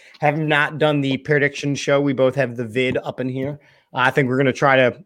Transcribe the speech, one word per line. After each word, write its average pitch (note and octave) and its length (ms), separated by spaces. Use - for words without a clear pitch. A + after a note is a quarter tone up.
have D3 180
not D3+ 400
done D3 240
the C3+ 160
prediction C#3+ 560
show. C#3 260
We C#3+ 140
both C3 220
have B2 200
the A#2+ 80
vid B2+ 340
up C#3 220
in B2+ 80
here. C3 320
I B2+ 180
think C3+ 200
we're C3 80
gonna C3+ 160
try C3+ 220
to B2 300